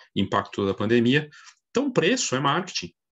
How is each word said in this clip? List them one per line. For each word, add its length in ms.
impacto 520
da 80
pandemia. 520
Então, 200
preço 440
é 40
marketing. 480